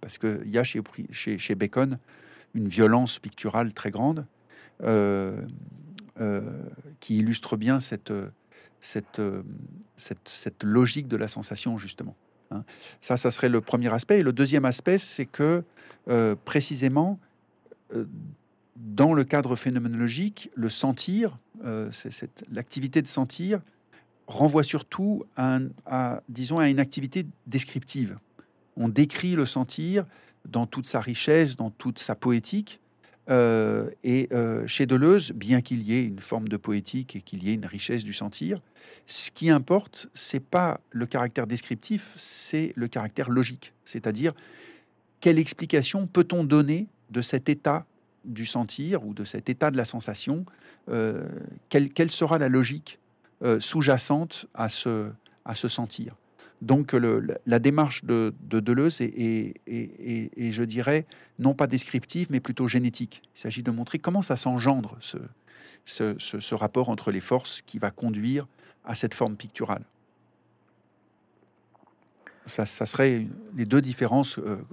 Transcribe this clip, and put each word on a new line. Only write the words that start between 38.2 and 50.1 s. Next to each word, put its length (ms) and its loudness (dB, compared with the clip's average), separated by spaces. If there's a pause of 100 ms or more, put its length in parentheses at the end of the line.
ce 240 -6
qui 200 2
importe, 640 2
c'est 300 -6
pas 360 2 (100)
le 160 -4
caractère 400 -2
descriptif, 680 -4
c'est 600 -4
le 120 -2
caractère 420 -4
logique. 440 0 (100)
C'est-à-dire, 480 -2 (880)
quelle 180 8
explication 680 2
peut-on 380 2
donner 420 4 (240)
de 120 -2
cet 260 -2
état 380 0 (380)
du 220 -8
sentir 600 -4
ou 80 -8
de 100 -8
cet 240 -8
état 220 2
de 60 0
la 80 2
sensation, 600 -6 (440)